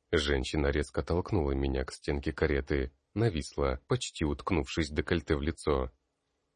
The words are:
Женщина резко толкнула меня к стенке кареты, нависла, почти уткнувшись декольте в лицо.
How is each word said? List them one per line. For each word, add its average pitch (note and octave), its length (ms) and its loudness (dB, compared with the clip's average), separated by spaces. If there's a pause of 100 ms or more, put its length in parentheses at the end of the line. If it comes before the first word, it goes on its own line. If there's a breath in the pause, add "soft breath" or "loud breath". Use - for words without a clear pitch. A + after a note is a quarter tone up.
(140)
Женщина D2 540 2
резко C#2+ 360 0
толкнула E2 480 0
меня C2+ 320 0
к - 80 -10
стенке D2 400 -2
кареты, C#2 640 0 (200)
нависла, C#2+ 760 0
почти - 360 -2
уткнувшись D2 640 0
декольте D#2 460 0
в C#2 60 0
лицо. C#2+ 500 0 (640)